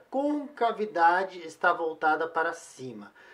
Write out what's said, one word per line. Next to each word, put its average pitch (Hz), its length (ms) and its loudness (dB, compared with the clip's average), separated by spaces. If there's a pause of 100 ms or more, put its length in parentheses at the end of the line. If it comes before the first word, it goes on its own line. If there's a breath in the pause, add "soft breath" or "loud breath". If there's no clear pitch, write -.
concavidade 202 1400 0
está 170 280 0
voltada 160 520 0
para 165 280 -2
cima. 117 580 -14 (220 soft breath)